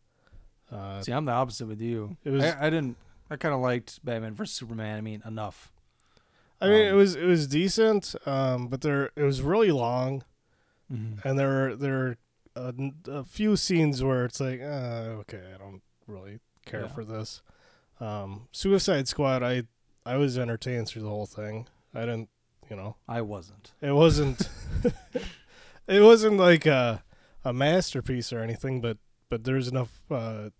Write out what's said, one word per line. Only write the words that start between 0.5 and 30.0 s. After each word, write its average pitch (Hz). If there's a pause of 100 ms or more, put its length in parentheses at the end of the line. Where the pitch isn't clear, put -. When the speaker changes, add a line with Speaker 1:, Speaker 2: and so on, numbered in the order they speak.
Speaker 1:
Uh, 98
Speaker 2:
See, 98
I'm 147
the 131
opposite 120
with 107
you. 113
Speaker 1:
it 147
was 139
Speaker 2:
I, 151
I -
didn't, 147 (340)
I 151
kinda 147
liked 123
Batman 113
versus 208
Superman. 110
I 107
mean, 107
enough. 110 (920)
Speaker 1:
I 190
mean, 214
Speaker 2:
Um, 196
Speaker 1:
it -
was, 196
it 156
was 170
decent, 196 (140)
um, 131
but 131
there, 139
it 147
was 139
really 190
long, 127 (680)
Speaker 2:
Mm-hmm. 110
Speaker 1:
and 135
there 139
were, 135
there 139
were 127 (380)
a, 127 (340)
a 139
few 214
scenes 151
where 131
it's -
like, 131
uh, 120
okay, 95
I 95
don't 98 (260)
really 101 (260)
care -
Speaker 2:
Yeah. 110
Speaker 1:
for 123
this. 110 (580)
Um, 104
Suicide 190
Squad, 131
I, 123 (420)
I 123
was 139
entertained 117
through 110
the 107
whole 104
thing. 107 (260)
I 120
didn't, 113 (400)
you 110
know. 98 (120)
Speaker 2:
I 117
wasn't. 101 (100)
Speaker 1:
It 143
wasn't, 147 (340)
Speaker 2:
<laughs> 240 (240)
Speaker 1:
<laughs> -
it 196
wasn't 220
like 175
a, 123 (420)
a 123
masterpiece 135
or 117
anything, 117
but, 113 (320)
but 113
there's 131
enough, 127 (100)